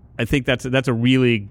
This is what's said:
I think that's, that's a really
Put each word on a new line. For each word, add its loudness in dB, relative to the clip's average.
I -2
think -2
that's, -2
that's -2
a 0
really 2